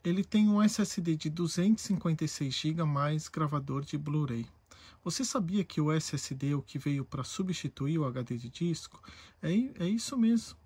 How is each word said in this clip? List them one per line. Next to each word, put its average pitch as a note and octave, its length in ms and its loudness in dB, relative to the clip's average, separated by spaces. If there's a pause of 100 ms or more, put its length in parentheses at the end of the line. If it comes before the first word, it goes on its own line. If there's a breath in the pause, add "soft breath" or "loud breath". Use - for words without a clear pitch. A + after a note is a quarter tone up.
Ele F3+ 200 0
tem G#3+ 240 4
um G#3 140 6
S G#3+ 180 4
S G3+ 220 -2
D E3 140 2
de D#3 160 -4
duzentos F3 520 2
e - 40 -10
cinquenta E3 360 0
e D3+ 40 0
seis C#3 260 -4
gigas D#3+ 340 0
mais D3 400 0
gravador C#3+ 560 -2
de D3 140 -6
Blu-ray. C#3+ 500 -2 (560 loud breath)
Você F3+ 220 -4
sabia G3 400 0
que - 160 -4
o D3+ 100 4
S D#3 220 0
S D3 220 -6
D C#3 160 -2
é D3 40 2
o C#3 60 0
que - 160 -12
veio C#3 260 -2
pra C3+ 200 -6
substituir D#3+ 720 -4
o D3+ 80 2
H B2+ 160 -4
D B2 160 -6
de A#2+ 120 -10
disco? - 520 -4 (400 loud breath)
É D#3 100 -2
i-, A#3+ 280 2
é F3 80 -2
isso A3+ 280 -2
mesmo. A3+ 400 2 (100)